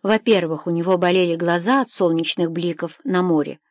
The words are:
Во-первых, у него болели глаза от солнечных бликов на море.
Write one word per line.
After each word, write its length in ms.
Во-первых, 640
у 40
него 280
болели 380
глаза 460
от 80
солнечных 600
бликов 540
на 180
море. 380